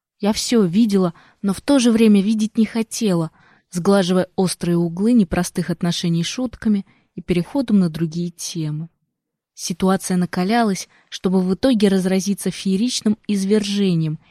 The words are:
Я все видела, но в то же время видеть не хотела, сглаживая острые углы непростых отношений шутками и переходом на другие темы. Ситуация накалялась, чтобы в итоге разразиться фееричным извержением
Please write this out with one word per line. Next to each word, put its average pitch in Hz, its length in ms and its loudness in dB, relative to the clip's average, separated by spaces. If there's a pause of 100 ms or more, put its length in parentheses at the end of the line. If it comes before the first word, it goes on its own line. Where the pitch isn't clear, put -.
(200)
Я 208 140 0
все 233 280 2
видела, 190 520 2 (280)
но 196 120 -2
в - 60 -14
то 285 180 2
же 240 120 4
время 214 320 6
видеть 214 340 -2
не 220 100 2
хотела, 190 640 -2 (400)
сглаживая 185 640 2
острые 175 400 -2
углы 175 380 0
непростых 180 560 0
отношений 170 520 -2
шутками 220 600 -4 (300)
и 180 80 -12
переходом 202 580 0
на 175 100 0
другие 165 400 -6
темы. 156 580 -8 (640)
Ситуация 185 600 -2
накалялась, 190 720 -2 (200)
чтобы 185 320 -2
в 185 140 0
итоге 214 340 2
разразиться 190 600 0
фееричным 208 640 -2 (100)
извержением 196 920 0 (120)